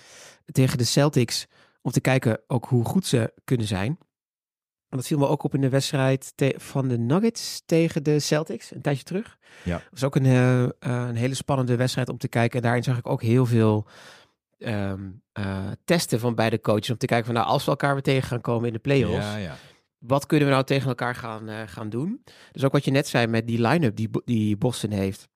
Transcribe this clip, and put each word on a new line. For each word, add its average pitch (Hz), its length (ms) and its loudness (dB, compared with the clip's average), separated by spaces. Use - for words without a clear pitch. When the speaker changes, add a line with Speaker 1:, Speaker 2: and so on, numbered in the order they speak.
Speaker 1:
tegen 131 260 2
de 123 60 0
Celtics 139 600 2
om - 80 -4
te - 100 0
kijken 131 460 2
ook - 200 -2
hoe 120 180 2
goed - 220 0
ze 117 260 0
kunnen 117 220 0
zijn. 101 320 -4
En - 80 -8
dat 123 100 -6
viel 156 120 0
me 139 80 4
ook 143 160 0
op - 120 -2
in 139 60 0
de 139 80 2
wedstrijd 135 680 0
te-, 135 200 2
van 135 320 -4
de 123 100 0
Nuggets 180 680 0
tegen 165 360 2
de 151 160 2
Celtics, - 560 -4
een 123 80 -12
tijdje 143 220 -2
terug. - 340 -10
Speaker 2:
Ja. 87 120 -2
Speaker 1:
Dat 82 140 -10
was 123 140 -6
ook 135 120 0
een, 131 100 4
eh, 127 380 4
eh, 127 60 0
een 123 360 -4
hele 127 180 -2
spannende 127 420 0
wedstrijd 127 320 0
om 123 100 -8
te - 100 -6
kijken. 117 280 0
En 120 80 0
daarin 120 180 2
zag 120 160 -2
ik 117 80 -8
ook 135 160 -2
heel 120 240 4
veel, 110 400 4
ehm, 98 520 -6
eh, 98 340 -6
testen 165 360 0
van 120 140 0
beide 110 260 0
coaches. 107 300 0
Om 117 60 -2
te 127 100 -4
kijken 117 200 0
van, 117 80 -2
nou, 113 120 2
als 135 180 2
we - 60 0
elkaar 143 220 0
weer 139 100 -4
tegen 135 260 0
gaan 123 120 -4
komen 117 260 -2
in 120 60 -2
de 113 60 -6
play-offs, 120 480 0
Speaker 2:
Ja, 104 100 -6
ja. 92 200 -8
Speaker 1:
wat 135 280 0
kunnen 147 220 4
we 139 60 4
nou 131 100 2
tegen 135 240 0
elkaar 123 260 -4
gaan, 110 340 -10
eh, 110 180 -10
gaan 110 220 -12
doen? 156 360 -6
Dus - 120 -2
ook 135 80 2
wat 143 120 2
je 143 60 0
net 135 180 2
zei 120 180 2
met 113 200 0
die 113 200 0
line-up 123 300 2
die 110 120 -2
Bo-, - 160 -4
die 107 320 0
Boston 117 340 -2
heeft. 98 460 -2